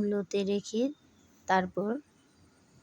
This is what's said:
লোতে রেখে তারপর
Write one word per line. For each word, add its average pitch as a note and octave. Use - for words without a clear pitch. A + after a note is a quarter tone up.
লোতে G3+
রেখে G3+
তারপর F#3